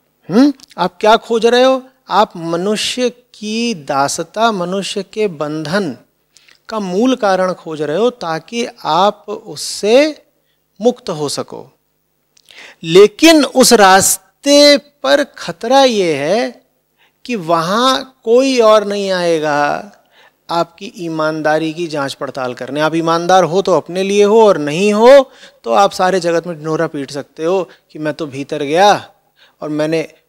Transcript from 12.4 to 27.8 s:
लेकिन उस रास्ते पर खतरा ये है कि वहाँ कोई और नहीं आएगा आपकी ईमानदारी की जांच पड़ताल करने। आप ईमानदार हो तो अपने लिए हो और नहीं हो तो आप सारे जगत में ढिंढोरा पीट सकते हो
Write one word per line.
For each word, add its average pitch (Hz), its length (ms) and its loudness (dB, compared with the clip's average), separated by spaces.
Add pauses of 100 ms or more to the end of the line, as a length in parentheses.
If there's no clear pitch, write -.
लेकिन 208 640 6
उस 254 280 2
रास्ते 262 1040 4
पर 285 460 -2
खतरा 247 600 -2
ये 196 320 0
है 208 500 -4 (600)
कि 240 100 -6
वहाँ 196 880 -2
कोई 254 360 2
और 214 260 4
नहीं 202 260 -4
आएगा 156 800 -2 (580)
आपकी 170 480 -6
ईमानदारी 156 760 -4
की 170 140 -8
जांच 143 260 -6
पड़ताल 127 400 -8
करने। 131 280 -8
आप 156 140 0
ईमानदार 170 480 2
हो 170 180 -2
तो 185 160 0
अपने 175 260 -4
लिए 202 200 2
हो 214 240 4
और 185 100 4
नहीं 160 360 -2
हो 262 380 6 (320)
तो 233 80 -4
आप 202 200 2
सारे 190 280 0
जगत 170 280 -2
में 170 100 -10
ढिंढोरा 156 300 -4
पीट 139 240 -10
सकते 147 340 -10
हो 180 240 -2 (220)